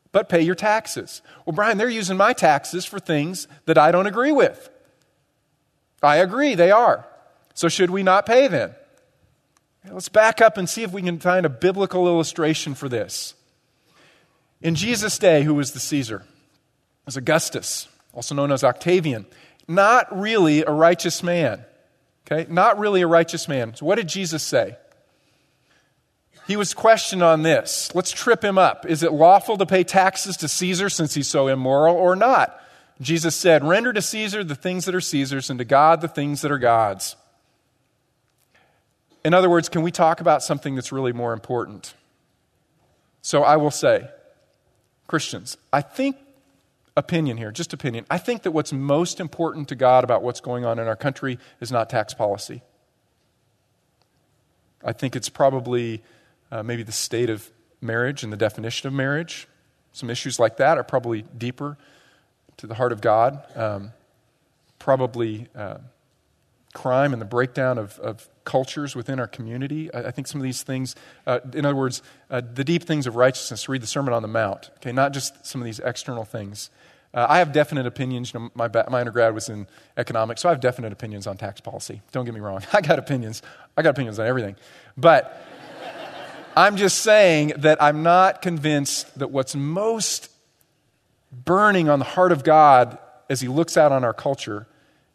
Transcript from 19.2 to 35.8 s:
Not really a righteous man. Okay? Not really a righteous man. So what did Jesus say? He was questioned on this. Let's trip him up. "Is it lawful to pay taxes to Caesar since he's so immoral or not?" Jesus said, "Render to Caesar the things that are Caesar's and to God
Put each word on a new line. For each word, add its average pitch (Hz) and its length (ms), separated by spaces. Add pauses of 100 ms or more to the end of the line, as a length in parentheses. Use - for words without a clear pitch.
Not 202 480
really 185 480
a 151 60
righteous 170 520
man. 170 420 (600)
Okay? 156 260
Not 208 260
really 208 240
a 175 40
righteous 165 420
man. 120 260
So 147 120
what 196 100
did 202 120
Jesus 165 340
say? 113 340 (1700)
He 202 100
was 208 180
questioned 208 480
on 160 200
this. - 520
Let's 180 180
trip 226 300
him 196 160
up. 160 280
"Is 160 160
it 165 100
lawful 185 460
to 185 80
pay 185 160
taxes 190 560
to 151 100
Caesar 185 400
since 156 260
he's 143 140
so 139 200
immoral 139 480
or 180 180
not?" 208 460 (400)
Jesus 156 340
said, 156 300
"Render 220 280
to 208 100
Caesar 214 420
the 147 100
things 180 300
that 185 100
are 185 60
Caesar's 139 500
and 127 80
to 123 60
God 151 360